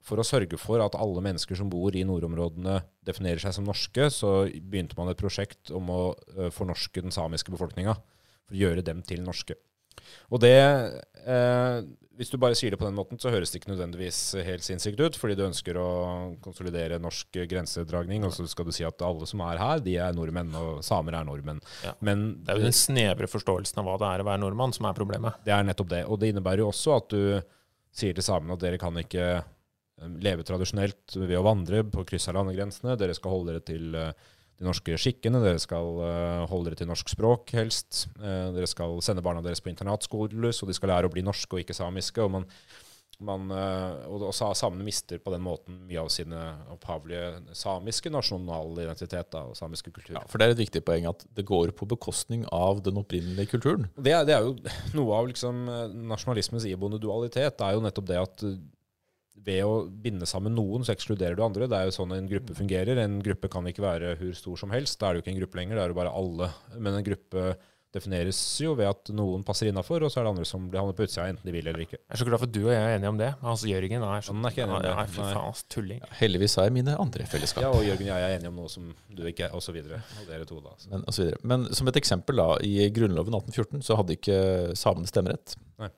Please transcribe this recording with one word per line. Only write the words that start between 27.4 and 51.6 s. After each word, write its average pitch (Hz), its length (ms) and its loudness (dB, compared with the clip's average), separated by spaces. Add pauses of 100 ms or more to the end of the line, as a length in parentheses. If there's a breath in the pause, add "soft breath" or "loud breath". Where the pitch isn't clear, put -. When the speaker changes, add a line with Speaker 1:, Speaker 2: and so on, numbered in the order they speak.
Speaker 1:
sier 98 240 0
til 90 80 -2
samene 87 320 0
at 85 80 -6
dere 90 160 0
kan 87 160 -2
ikke, 87 280 -2 (760)
eh, 82 120 -12 (120)
leve 87 240 2
tradisjonelt 95 720 -2
ved 90 160 2
å 90 80 4
vandre 104 400 4
på 95 240 -2
kryss 92 220 -2
av 90 100 0
landegrensene, 98 580 -2
dere 92 160 0
skal 92 180 -4
holde 87 200 -2
dere 82 160 -4
til, 80 280 -6
eh, 80 180 -2 (480 soft breath)
de - 20 -6
norske 87 320 0
skikkene, 120 480 2
dere 87 160 6
skal, 85 400 -2
eh, 85 480 0
holde 85 220 -2
dere 80 80 -6
til 85 100 -4
norsk 85 220 -4
språk 117 420 4
helst, - 560 -2 (160)
eh, 92 320 -4
dere 90 120 0
skal 85 340 -4
sende 90 200 0
barna 85 220 -2
deres 87 160 -4
på 87 160 -8
internatskole, 107 800 -2
så 104 120 -6
de 92 80 -4
skal 95 160 -2
lære 90 200 4
å - 20 -2
bli 87 100 -4
norske 98 300 -2
og 92 140 -2
ikke - 100 -10
samiske, 92 480 -2
og 98 80 2
man, 92 140 -2 (760 loud breath)
man, 95 320 -8
eh, 95 580 -4
og, 101 140 -6
og 98 100 -4
sa-, 110 240 0
samene 98 260 -2
mister 98 380 -6
på - 100 -6
den 90 140 -2
måten 90 420 -8
mye 87 140 -6
av 80 80 -4
sine 82 300 -4 (340)
opphavlige 87 800 -8
samiske 98 560 -4
nasjonale 87 760 -4
identitet 82 460 -8
da, 78 140 -8
og 58 120 -14
samiske 82 360 -10
kultur. - 240 -16
Speaker 3:
Ja, - 100 -10
for 110 140 2
det 110 60 10
er 120 80 8
et 117 80 0
viktig 82 200 -2
poeng 85 240 4
at - 260 -4
det 98 120 -4
går 85 260 6